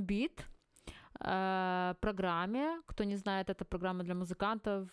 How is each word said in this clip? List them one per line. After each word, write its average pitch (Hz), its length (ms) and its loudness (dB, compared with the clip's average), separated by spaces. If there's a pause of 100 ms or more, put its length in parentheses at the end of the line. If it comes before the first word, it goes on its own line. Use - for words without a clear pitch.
Beat, 202 360 0 (800)
э, 185 800 2
программе. 202 840 0
Кто - 180 -2
не 202 120 0
знает, 190 320 0
это - 160 -2
программа 180 380 0
для 180 120 -2
музыкантов, 196 760 0